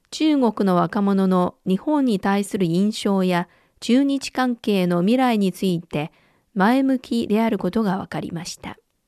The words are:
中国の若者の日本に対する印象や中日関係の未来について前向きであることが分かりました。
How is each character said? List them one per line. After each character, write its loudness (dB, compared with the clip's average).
中 2
国 2
の 4
若 0
者 2
の 0
日 2
本 0
に 0
対 0
す -8
る 0
印 0
象 0
や 0
中 2
日 -4
関 -2
係 0
の 0
未 2
来 2
に 2
つ -4
い 0
て -6
前 2
向 0
き -4
で 0
あ 0
る -2
こ -4
と 0
が -2
分 -10
か -8
り -8
ま -8
し -12
た。 -14